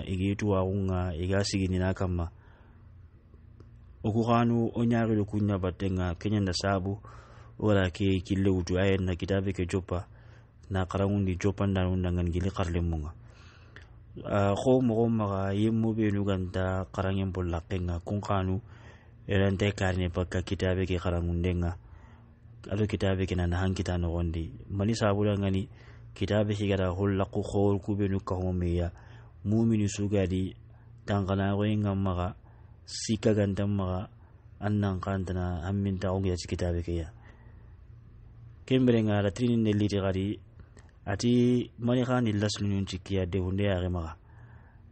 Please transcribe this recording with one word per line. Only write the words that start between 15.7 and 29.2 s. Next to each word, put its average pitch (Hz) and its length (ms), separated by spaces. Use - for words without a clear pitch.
bénou 104 320
ganta 92 680
kharaŋé 95 340
npo 92 160
lakhé 85 400
ŋa, 87 160
koun 101 220
khanou, 95 400
i - 80
ranta 98 320
i 101 80
karini 92 320
baka 92 340
kitabé 92 440
ké 90 180
kharaŋoundé 85 500
ŋa, 87 180
ado 104 160
kitabé 95 380
ké 90 100
na, 87 120
na 87 140
hankita 92 360
nokhondi. 85 540
Mani 101 260
sabou 104 300
dangani, 98 440
kitabé 104 420
ké 101 120
gada 95 220
kho 98 180
lakhou 98 360
khorou 101 360
kou 101 160
bénou 98 240
kakhou 92 340
méya, 87 380